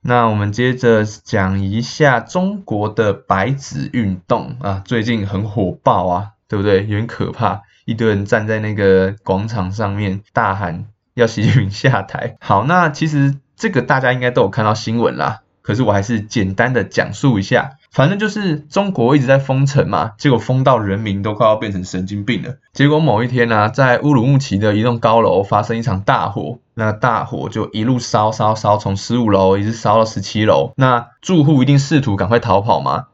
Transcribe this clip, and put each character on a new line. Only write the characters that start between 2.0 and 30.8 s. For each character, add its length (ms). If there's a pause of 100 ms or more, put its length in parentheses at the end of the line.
中 420
国 260
的 240
白 380
纸 420
运 360
动 320
啊， 240
最 180
近 240
很 160
火 400
爆 240
啊， 220 (200)
对 80
不 60
对？ 200
有 80
点 180
可 240
怕， 300 (240)
一 80
堆 120
人 180
站 220
在 140
那 140
个 500
广 240
场 240
上 220
面 260 (120)
大 220
喊 320 (280)
要 120
习 180
近 80
平 180
下 320
台。 380
好， 240
那 260
其 160
实 300 (200)
这 140
个 100
大 200
家 120
应 80
该 100
都 120
有 80
看 140
到 100
新 240
闻 180
啦， 240 (220)
可 120
是 80
我 100
还 100
是 180
简 340
单 200
的 100
讲 300
述 240
一 40
下。 360 (120)
反 200
正 80
就 100
是 300
中 340
国 240
一 20
直 60
在 140
封 260
城 240
嘛， 300
结 100
果 100
封 240
到 160
人 200
民 240
都 100
快 140
要 100
变 160
成 100
神 240
经 200
病 160
了。 140 (180)
结 160
果 80
某 260
一 40
天 220
啊， 180
在 320
乌 120
鲁 140
木 100
齐 220
的 160
一 80
栋 160
高 240
楼 200
发 200
生 160
一 40
场 200
大 260
火， 300 (160)
那 180
大 320
火 240
就 220
一 140
路 140
烧 320
烧 240
烧， 220
从 180
十 220
五 140
楼 260
一 80
直 80
烧 240
到 80
十 160
七 240
楼， 320
那 320 (140)